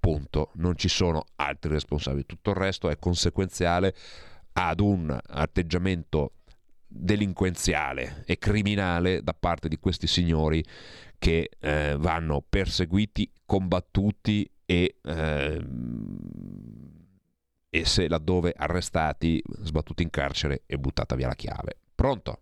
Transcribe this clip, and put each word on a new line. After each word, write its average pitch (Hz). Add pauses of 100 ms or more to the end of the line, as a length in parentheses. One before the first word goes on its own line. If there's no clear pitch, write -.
Punto. 76
Non 85
ci -
sono 85 (140)
altri 71
responsabili. 71
Tutto -
il 98
resto 95
è 78
conseguenziale 90 (600)
ad 87
un 90
atteggiamento 82 (520)
delinquenziale 85
e 90
criminale 95
da -
parte 85
di 78
questi 85
signori 80 (520)
che, 82 (100)
eh, 73
vanno 80
perseguiti, 95 (160)
combattuti 98 (160)
e, 90
ehm, 69 (1500)
e 82
se 87
laddove 85
arrestati, 82
sbattuti 78
in 82
carcere 69
e 69
buttata 65
via 64
la -
chiave. - (180)
Pronto? -